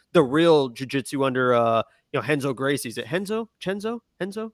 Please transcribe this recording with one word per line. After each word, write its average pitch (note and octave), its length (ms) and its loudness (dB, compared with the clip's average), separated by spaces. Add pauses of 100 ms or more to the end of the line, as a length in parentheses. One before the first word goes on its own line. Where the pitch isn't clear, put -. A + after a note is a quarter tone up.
(120)
the F3 100 6
real D3 480 4
jiu-jitsu C3+ 540 -4
under, B2+ 320 2
uh, A2+ 260 4 (320)
you C#3 60 -2
know, A2 80 -4
Renzo C#3 260 0
Gracie. C3 360 -4
Is A2+ 100 -8
it A2+ 120 -10
Renzo? G#3 380 -4 (100)
Chenzo? G#3 420 -6 (180)
Renzo? G#3+ 340 -8